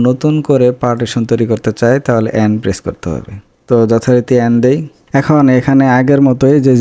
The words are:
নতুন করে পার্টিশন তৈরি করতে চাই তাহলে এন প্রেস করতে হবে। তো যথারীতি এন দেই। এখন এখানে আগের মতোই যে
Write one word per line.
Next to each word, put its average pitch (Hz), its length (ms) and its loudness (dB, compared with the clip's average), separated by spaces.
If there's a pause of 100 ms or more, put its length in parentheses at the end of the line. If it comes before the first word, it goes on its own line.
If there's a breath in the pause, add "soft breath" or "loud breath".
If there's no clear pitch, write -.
নতুন 127 260 0 (140)
করে 127 200 2 (160)
পার্টিশন 120 460 -4
তৈরি 117 220 0
করতে 110 280 -4
চাই 120 160 2 (100)
তাহলে 113 240 -2 (140)
এন 107 80 0 (100)
প্রেস - 240 -4
করতে - 280 -10
হবে। - 180 -10 (380)
তো 123 60 2 (160)
যথারীতি 120 440 0 (120)
এন 117 60 0 (100)
দেই। 135 140 2 (420)
এখন 147 240 2 (140)
এখানে 135 280 2 (140)
আগের 139 280 2
মতোই 135 280 2 (100)
যে 131 160 4